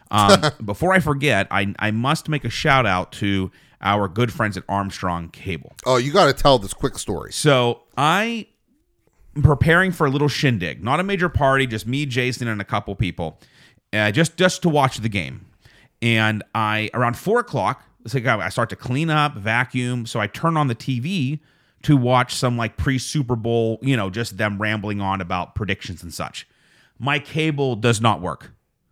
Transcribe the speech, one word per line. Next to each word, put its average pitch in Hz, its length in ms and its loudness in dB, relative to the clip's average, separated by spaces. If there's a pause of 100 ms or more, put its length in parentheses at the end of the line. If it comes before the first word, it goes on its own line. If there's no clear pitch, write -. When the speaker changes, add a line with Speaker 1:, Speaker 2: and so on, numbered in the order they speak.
(120)
Speaker 1:
Um, 104 280 6 (120)
Speaker 2:
<laughs> - 120 -10
Speaker 1:
before 127 300 0
I 190 60 6
forget, 139 500 0
I, 101 300 0
I 107 100 0
must 123 400 -2
make 151 160 -4
a 117 60 -4
shout 135 340 2
out 92 280 0
to 98 380 0 (300)
our 101 260 2
good 110 240 -2
friends 104 240 -2
at 92 140 -10
Armstrong 90 600 -4
Cable. - 440 -10 (140)
Speaker 2:
Oh, 127 100 4
you 139 160 0
gotta 165 200 6
tell 135 260 4
this 98 140 -10
quick - 260 -6
story. 73 340 -8
Speaker 1:
So 123 480 2 (160)
I 202 480 0 (880)
am 147 60 -2
preparing 165 500 4
for 170 140 0
a 135 60 2
little 143 160 2
shindig, 90 560 -2
not 135 160 0
a 185 40 0
major 185 260 -2
party, 135 360 2
just 110 220 -6
me, 139 180 -2
Jason, 123 420 -2
and 104 140 -4
a - 40 -8
couple 104 300 -6
people, 85 440 -4 (520)
uh, 107 200 2
just, 156 260 0
just 180 240 2
to 175 80 2
watch 143 280 2
the 110 120 -4
game. 82 380 -6 (560)
And 110 400 2 (100)
I, 107 400 -2
around 120 240 0
four 226 220 0
o'clock, 127 440 -2 (200)
it's 120 120 -6
like 117 100 -2
I 101 240 0
start 117 220 -2
to 98 40 -12
clean 151 360 -2
up, 147 240 2
vacuum. 120 720 -2
So 120 120 -4
I 104 80 0
turn 165 300 -2
on 147 100 2
the 120 80 0
T 127 240 -4
V 147 400 -2 (440)
to 147 140 4
watch 123 380 2
some, 123 220 0
like, 113 200 -4
pre-Super 131 580 -2
Bowl, 113 460 0
you 135 160 2
know, 98 140 -2
just 104 260 -6
them 104 220 0
rambling 107 420 -2
on 95 200 -2
about 90 340 -4
predictions 92 480 -6
and 82 100 -12
such. - 340 -10 (520)
My 143 200 0
cable 143 560 -2
does 110 260 2
not 107 200 4
work. 82 320 -8 (380)